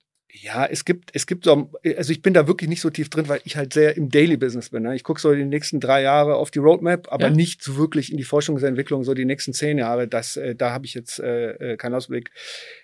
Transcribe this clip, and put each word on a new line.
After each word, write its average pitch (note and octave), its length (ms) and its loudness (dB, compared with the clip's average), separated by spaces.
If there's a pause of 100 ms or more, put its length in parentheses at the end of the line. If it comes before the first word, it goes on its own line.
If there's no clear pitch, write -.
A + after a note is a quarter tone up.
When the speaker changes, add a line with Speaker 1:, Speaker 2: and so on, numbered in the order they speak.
(320)
Speaker 1:
Ja, - 340 -6
es - 200 -6
gibt, F3 280 -4
es - 140 -6
gibt F3+ 180 -6
so, D3 260 4 (240)
also D#3 160 -2
ich D#3+ 120 -4
bin F#3+ 100 4
da D#3 140 6
wirklich F3+ 200 0
nicht D#3+ 140 -4
so E3 80 0
tief D3+ 220 -6
drin, D3+ 180 -2
weil C#3+ 140 -2
ich - 140 -12
halt C#3 160 -6
sehr D3+ 220 6
im D3 140 -2
Daily-Business C3+ 640 2
bin, A2+ 100 -4
ne? A#2+ 140 -4
Ich B2 80 -10
guck D3+ 160 -4
so D3 160 4
die C#3 100 0
nächsten D3 340 -2
drei C3+ 220 2
Jahre C#3+ 360 4
auf C#3 120 -2
die - 80 -6
Roadmap, E3+ 560 4
aber C#3 140 2
Speaker 2:
Ja. - 20 4
Speaker 1:
nicht D#3+ 320 2
so C3+ 160 -8
wirklich D#3 340 0
in D#3 60 -6
die C3+ 60 -6
Forschungsentwicklung, C#3 800 0
so C3 100 0
die C3 120 -2
nächsten C3+ 280 -4
zehn D3+ 240 -2
Jahre. A#2+ 300 0
Das, A#2 280 -4
äh, C3 200 -6
da A#2+ 180 -2
hab C3+ 100 -8
ich A#2+ 120 -14
jetzt, - 240 -12
äh, A#2+ 540 -4
äh, G#2+ 40 -8
keinen B2 160 -6
Ausblick. B2 380 -6 (520)